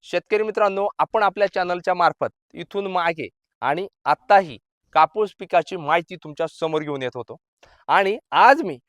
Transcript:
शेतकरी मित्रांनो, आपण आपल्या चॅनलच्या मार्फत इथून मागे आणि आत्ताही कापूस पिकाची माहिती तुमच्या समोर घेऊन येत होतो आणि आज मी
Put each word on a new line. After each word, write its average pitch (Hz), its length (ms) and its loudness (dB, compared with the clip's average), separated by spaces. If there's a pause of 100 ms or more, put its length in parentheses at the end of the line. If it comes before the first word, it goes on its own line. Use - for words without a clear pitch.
शेतकरी 208 400 -2
मित्रांनो, 208 460 -2 (100)
आपण 214 240 0
आपल्या 196 320 0
चॅनलच्या 180 400 -2
मार्फत - 600 -2
इथून 202 320 -8
मागे 170 420 -4 (320)
आणि 151 280 -4 (160)
आत्ताही 156 540 2 (340)
कापूस 185 460 0
पिकाची 180 380 -2
माहिती 165 400 -2
तुमच्या 156 300 -8 (140)
समोर 160 220 -2
घेऊन 147 200 -6
येत 127 120 -4
होतो 120 220 -12 (520)
आणि 196 300 2 (120)
आज 240 320 6
मी 151 160 -8 (100)